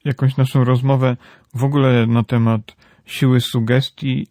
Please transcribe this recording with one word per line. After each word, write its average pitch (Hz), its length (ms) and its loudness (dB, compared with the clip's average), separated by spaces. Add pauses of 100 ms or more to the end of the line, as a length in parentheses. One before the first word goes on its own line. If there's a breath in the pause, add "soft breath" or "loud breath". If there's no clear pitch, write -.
jakąś 135 320 -2
naszą 131 260 0
rozmowę 127 540 0 (360 loud breath)
w 123 100 -4
ogóle 135 440 2
na 117 160 2
temat 113 520 -2 (300 soft breath)
siły 127 360 0
sugestii, 131 880 -4